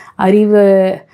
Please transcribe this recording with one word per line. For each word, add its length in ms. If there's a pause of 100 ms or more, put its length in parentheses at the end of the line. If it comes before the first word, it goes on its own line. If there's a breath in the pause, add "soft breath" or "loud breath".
(160 loud breath)
அறிவு, 840 (140 loud breath)